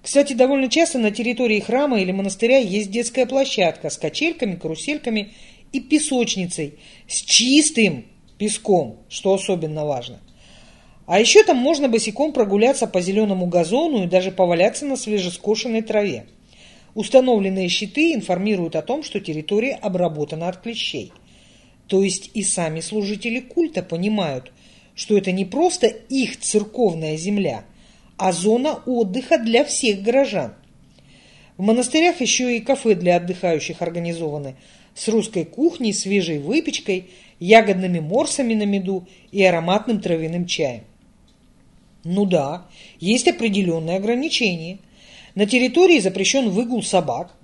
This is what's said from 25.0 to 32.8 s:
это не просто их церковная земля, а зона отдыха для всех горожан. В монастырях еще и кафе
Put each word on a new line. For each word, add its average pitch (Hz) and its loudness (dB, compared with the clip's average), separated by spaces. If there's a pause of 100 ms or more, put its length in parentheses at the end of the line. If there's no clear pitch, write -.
это 190 2
не 190 0
просто 285 2
их - -4
церковная 175 -2
земля, 170 -4 (520)
а 185 0
зона 220 0
отдыха 247 0
для 233 4
всех 202 0
горожан. 208 0 (1000)
В 180 -8
монастырях 247 2
еще 254 0
и 233 0
кафе 233 2